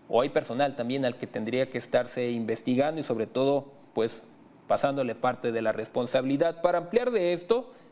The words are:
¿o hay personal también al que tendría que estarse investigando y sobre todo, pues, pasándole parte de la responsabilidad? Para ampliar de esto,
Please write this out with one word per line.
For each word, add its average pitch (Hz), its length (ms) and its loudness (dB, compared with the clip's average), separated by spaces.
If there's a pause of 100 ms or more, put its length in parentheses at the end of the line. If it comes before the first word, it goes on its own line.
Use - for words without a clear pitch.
¿o 113 140 4
hay 147 80 2
personal 139 460 0
también 127 280 -2
al 123 140 0
que - 80 -8
tendría 123 420 -2
que 123 120 -6
estarse 123 500 -2
investigando 123 720 0
y - 20 -4
sobre 113 220 -2
todo, 135 460 0 (240)
pues, 113 260 -2 (460)
pasándole 131 480 0
parte 123 360 -2
de 113 120 -2
la 110 80 2
responsabilidad? 131 880 0
Para 175 160 2
ampliar 208 320 0
de 180 240 2
esto, 226 380 -2 (200)